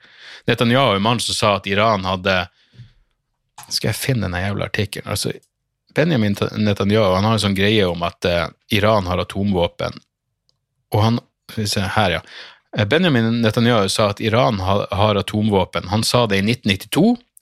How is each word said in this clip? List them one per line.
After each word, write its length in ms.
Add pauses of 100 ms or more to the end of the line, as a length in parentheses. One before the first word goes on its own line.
(440)
Netanyahu 520
er 40
mannen 240
som 140
sa 180
at 140
Iran 340
hadde, 460 (1200)
skal 240
jeg 20
finne 300
denne 160
jævla 260
artikkelen? 400
Altså, 240 (640)
Benjamin 400
Netanyahu, 800
han 100
har 140
en 80
sånn 100
greie 320
om 160
at, 240
eh, 220 (260)
Iran 320
har 140
atomvåpen, 720 (1000)
og 80
han, 180 (300)
skal 140
vi 60
se 100 (160)
her, 220
ja. 20 (560)
Eh, 80
Benjamin 580
Netanyahu 460
sa 240
at 80
Iran 420
ha-, 280
har 280
atomvåpen. 680
Han 180
sa 200
det 120
i 80
nitten 240
nittito, 460 (260)